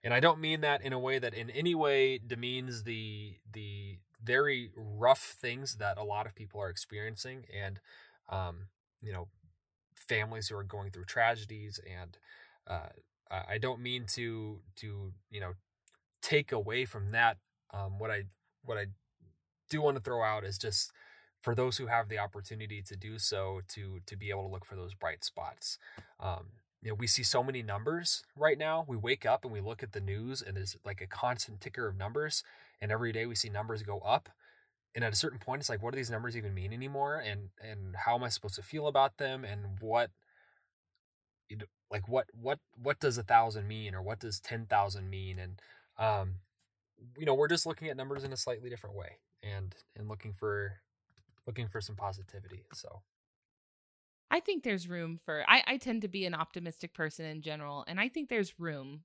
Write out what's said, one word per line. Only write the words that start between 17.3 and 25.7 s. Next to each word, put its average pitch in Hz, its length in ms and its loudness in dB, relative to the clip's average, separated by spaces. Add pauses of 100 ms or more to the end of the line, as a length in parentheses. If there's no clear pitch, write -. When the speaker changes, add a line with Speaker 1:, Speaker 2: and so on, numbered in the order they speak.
Speaker 1:
Um, 98 260 -6
what 110 100 -2
I, 101 140 -2 (400)
what 120 140 -4
I 101 100 -2 (840)
do 156 120 0
wanna 139 180 6
throw 117 240 0
out 107 200 2
is 98 140 -4
just - 340 0 (500)
for 120 120 2
those 127 240 4
who 131 100 -2
have 117 220 4
the 107 80 -2
opportunity 104 640 -6
to 98 140 -10
do 107 240 -8
so, 95 500 0
to, 95 360 -8
to - 120 -12
be 104 120 -6
able 98 180 -2
to 95 40 -6
look 92 140 -8
for 98 100 -14
those 90 200 -8
bright - 280 -4
spots. - 540 -6 (420)